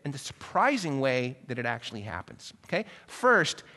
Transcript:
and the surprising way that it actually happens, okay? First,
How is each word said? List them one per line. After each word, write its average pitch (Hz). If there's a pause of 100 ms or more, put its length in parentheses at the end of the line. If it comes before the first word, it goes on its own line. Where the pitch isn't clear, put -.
and 143
the 139
surprising 185
way 127 (120)
that 123
it 120
actually 117
happens, - (100)
okay? 160 (200)
First, - (120)